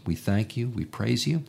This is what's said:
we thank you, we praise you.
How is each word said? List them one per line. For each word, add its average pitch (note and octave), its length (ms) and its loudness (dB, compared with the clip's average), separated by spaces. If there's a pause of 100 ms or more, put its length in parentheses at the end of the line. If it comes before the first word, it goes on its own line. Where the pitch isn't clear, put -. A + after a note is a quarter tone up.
we E2 100 0
thank G2+ 400 0
you, A#2+ 140 -2
we G2+ 160 -2
praise A#2+ 420 0
you. D3+ 220 2